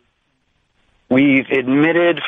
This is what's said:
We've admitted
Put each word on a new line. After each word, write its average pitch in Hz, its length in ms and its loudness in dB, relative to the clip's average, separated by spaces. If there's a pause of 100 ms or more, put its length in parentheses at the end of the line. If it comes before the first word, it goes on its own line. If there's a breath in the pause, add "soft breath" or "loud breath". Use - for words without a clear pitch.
(1080)
We've 135 400 2
admitted 151 800 0